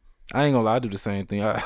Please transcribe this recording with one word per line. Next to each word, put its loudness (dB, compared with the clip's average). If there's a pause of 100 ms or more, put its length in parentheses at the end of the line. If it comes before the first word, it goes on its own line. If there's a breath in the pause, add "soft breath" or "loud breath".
(340)
I 2
ain't 4
gonna 4
lie, 4
I 2
do -4
the -6
same -4
thing. -2
I, 0